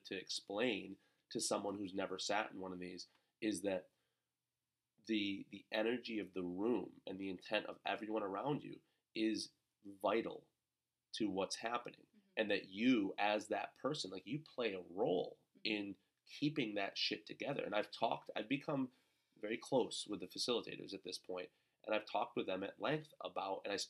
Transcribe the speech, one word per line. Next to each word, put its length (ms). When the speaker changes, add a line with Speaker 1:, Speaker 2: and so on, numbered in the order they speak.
Speaker 1:
to 120
explain 800
to 100
someone 380
who's 160
never 240
sat 340
in 80
one 120
of 80
these, 260
is 220
that 240
the, 460
the 200
energy 460
of 160
the 80
room 480
and 120
the 120
intent 360
of 100
everyone 360
around 400
you 140
is 360
vital 400
to 160
what's 260
happening. 440
Speaker 2:
Mm-hmm. 420
Speaker 1:
And 80
that 200
you, 480
as 300
that 220
person, 300
like, 160
you 140
play 180
a 100
role 420
Speaker 2:
Mm-hmm. 100
Speaker 1:
in 180
keeping 380
that 200
shit 300
together. 400
And 80
I've 160
talked, 460
I've 120
become 400
very 180
close 480
with 120
the 80
facilitators 640
at 100
this 140
point, 300
and 100
I've 160
talked 260
with 100
them 160
at 180
length 280
about, 400
and 80
I 20
s-, 160